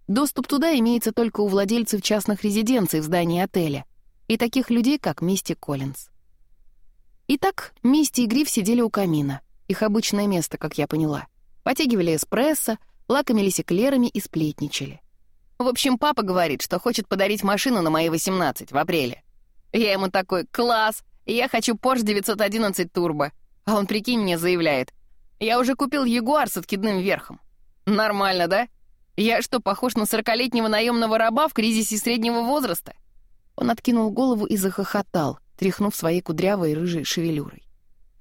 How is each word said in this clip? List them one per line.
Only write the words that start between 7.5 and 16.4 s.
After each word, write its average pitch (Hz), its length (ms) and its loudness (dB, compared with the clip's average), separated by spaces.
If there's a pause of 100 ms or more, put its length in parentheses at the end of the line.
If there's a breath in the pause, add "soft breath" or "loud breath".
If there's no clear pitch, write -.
Мисти 277 380 2
и 240 40 2
Гриф 262 240 0
сидели 233 320 2
у 226 80 2
камина, 151 520 0 (260)
их 196 160 -2
обычное 208 420 0
место, 185 320 -2
как - 220 -6
я 143 80 0
поняла. 151 400 -2 (340)
Потягивали 220 540 0
эспрессо, 233 640 0 (280)
лакомились 226 520 0
эклерами 240 480 2
и - 120 -6
сплетничали. 147 800 -6 (560)
В 247 100 -2
общем, 254 300 0
папа 294 240 0
говорит, 180 400 0